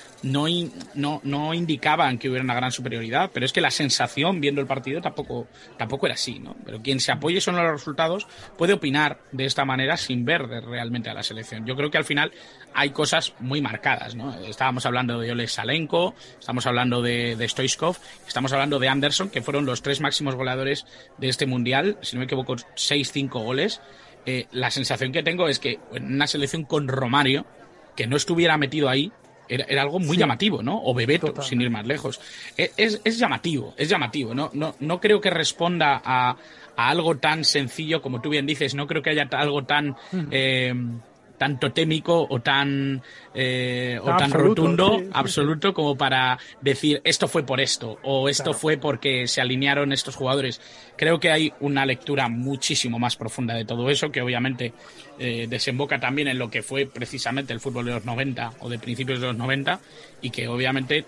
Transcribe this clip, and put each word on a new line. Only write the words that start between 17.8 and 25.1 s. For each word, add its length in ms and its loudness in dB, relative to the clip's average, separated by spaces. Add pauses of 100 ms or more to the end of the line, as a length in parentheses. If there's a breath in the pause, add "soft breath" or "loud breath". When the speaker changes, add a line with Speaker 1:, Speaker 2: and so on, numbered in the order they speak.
Speaker 1:
estamos 260 0
hablando 240 2
de 120 4
Anderson, 400 2
que 120 -4
fueron 240 0
los 160 -2
tres 200 -2
máximos 340 0
goleadores 500 -2 (320 loud breath)
de 120 -2
este 180 0
mundial, 540 2
si 140 -8
no 40 -4
me 60 -4
equivoco, 300 -4 (200)
seis, 360 0
cinco 280 -4
goles. 420 -2 (440 loud breath)
Eh, 260 -4
la 180 -2
sensación 420 -2